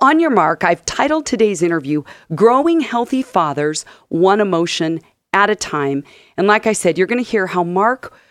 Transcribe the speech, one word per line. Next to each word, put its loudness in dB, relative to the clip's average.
on 4
your 2
mark, 2
I've 0
titled -2
today's 0
interview, -2
Growing 2
Healthy -4
Fathers, -2
One 2
Emotion -2
at 4
a 0
Time. -4
And 0
like 2
I 2
said, -2
you're 0
gonna -2
hear -2
how -2
Mark -2